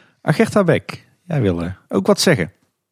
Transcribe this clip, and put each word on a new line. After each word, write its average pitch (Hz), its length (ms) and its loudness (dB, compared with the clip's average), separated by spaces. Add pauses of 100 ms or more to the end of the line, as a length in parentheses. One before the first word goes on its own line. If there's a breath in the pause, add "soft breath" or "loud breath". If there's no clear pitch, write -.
(220 loud breath)
Agertha 208 420 2
Beck, - 400 -2 (220)
jij 151 140 -4
wil, 87 220 0
eh, 87 80 -8 (180)
ook 196 180 -2
wat 202 140 2
zeggen. 113 320 0 (400)